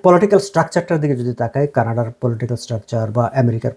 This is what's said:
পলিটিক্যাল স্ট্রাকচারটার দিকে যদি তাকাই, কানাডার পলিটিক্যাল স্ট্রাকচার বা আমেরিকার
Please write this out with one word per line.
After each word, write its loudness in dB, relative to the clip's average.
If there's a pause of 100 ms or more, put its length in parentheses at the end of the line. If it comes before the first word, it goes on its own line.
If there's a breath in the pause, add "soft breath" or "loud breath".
পলিটিক্যাল 6
স্ট্রাকচারটার 0
দিকে 0
যদি -4
তাকাই, -2
কানাডার -2 (100)
পলিটিক্যাল -2
স্ট্রাকচার -6
বা 0
আমেরিকার 0